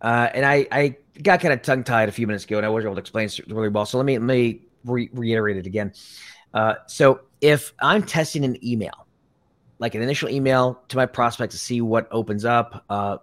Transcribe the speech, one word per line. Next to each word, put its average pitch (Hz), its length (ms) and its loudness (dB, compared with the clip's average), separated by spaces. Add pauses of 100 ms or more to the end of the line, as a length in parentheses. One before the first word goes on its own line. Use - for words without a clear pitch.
Uh, 117 320 0
and 131 120 0
I, 143 260 4
I 143 240 0 (280)
got 180 180 4
kinda 147 160 2
tongue-tied 120 500 2
a 101 60 -2
few 117 120 -4
minutes 104 200 -4
ago, 107 100 -4
and 104 100 0
I 107 40 0
wasn't 110 180 -2
able 98 80 -6
to 95 60 -6
explain 110 240 -4
s-, - 220 -8
really 110 200 -2
well. 104 180 0
So 127 120 -4
let 135 80 0
me, 135 120 2
let 113 80 -2
me 123 360 2 (240)
re-, 120 260 -4
reiterate 113 460 -2
it 90 80 -8
again. 101 260 -4 (640)
Uh, 110 220 2 (100)
so 135 360 4 (200)
if 147 400 4
I'm 180 220 4
testing 156 420 -2
an 127 200 -4
email, 113 420 -6 (720)
like 117 140 -4
an 110 80 -4
initial 135 280 -2
email 131 580 2
to - 80 -8
my 127 100 2
prospect 120 460 -2
to - 60 -14
see 120 240 -4
what 113 300 0
opens 107 340 -2
up, 117 440 0
uh, 101 340 -4